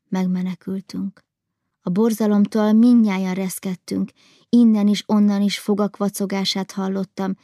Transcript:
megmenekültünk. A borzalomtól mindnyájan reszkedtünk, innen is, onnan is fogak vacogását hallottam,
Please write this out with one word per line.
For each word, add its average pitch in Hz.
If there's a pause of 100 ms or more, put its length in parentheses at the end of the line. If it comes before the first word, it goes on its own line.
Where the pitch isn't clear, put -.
megmenekültünk. 185 (560)
A 185
borzalomtól 208
mindnyájan 220
reszkedtünk, 190 (380)
innen 220
is, 208
onnan 208
is 196
fogak 202
vacogását 196
hallottam, 190